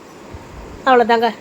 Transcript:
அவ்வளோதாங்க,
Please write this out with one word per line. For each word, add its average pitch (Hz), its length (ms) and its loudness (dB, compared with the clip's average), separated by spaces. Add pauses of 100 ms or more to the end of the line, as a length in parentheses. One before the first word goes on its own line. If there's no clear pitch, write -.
(840)
அவ்வளோதாங்க, 233 420 4 (140)